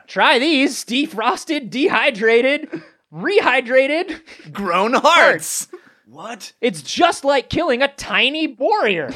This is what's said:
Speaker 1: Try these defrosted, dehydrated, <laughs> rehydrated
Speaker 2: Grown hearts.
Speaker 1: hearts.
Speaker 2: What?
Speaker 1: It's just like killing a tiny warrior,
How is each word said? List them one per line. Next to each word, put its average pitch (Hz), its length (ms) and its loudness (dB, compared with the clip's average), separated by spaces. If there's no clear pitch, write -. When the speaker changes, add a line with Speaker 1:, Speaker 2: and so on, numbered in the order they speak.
Speaker 1:
Try 247 320 2
these 277 460 0
defrosted, 262 880 -4
dehydrated, 247 960 2
<laughs> - 160 -20
rehydrated 269 1080 0
Speaker 2:
Grown 196 400 -2
hearts. 233 140 2
Speaker 1:
hearts. 247 640 2
Speaker 2:
What? 175 540 -16
Speaker 1:
It's 185 220 -2
just 330 420 -2
like 277 240 0
killing 277 320 -2
a 277 80 0
tiny 269 600 -2
warrior, 233 680 -2